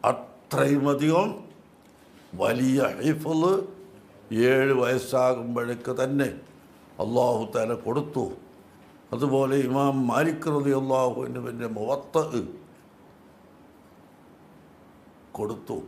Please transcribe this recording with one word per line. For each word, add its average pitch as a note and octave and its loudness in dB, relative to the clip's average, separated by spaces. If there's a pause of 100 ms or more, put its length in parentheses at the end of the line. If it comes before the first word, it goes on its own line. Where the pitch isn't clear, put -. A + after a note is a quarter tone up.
(120)
അത്രയും C#3 0
അധികം D#3+ 2 (1120)
വലിയ B2+ 2 (240)
ഹിഫ്ള് D#3 0 (960)
ഏഴ് C3+ 4
വയസ്സാകുമ്പോഴേക്ക് B2 0
തന്നെ C3+ 0 (760)
അല്ലാഹു A#2+ 2 (100)
തആല A#2 0 (120)
കൊടുത്തു. C3 -2 (880)
അതുപോലെ C3+ 2 (140)
ഇമാം C#3 2 (140)
മാലിക് D#3 0
റളിയല്ലാഹു C3+ 2 (100)
അൻഹുവിൻ്റെ A#2+ -8
മുവത്ത B2+ -2 (3250)
കൊടുത്തു G#2+ -8 (100)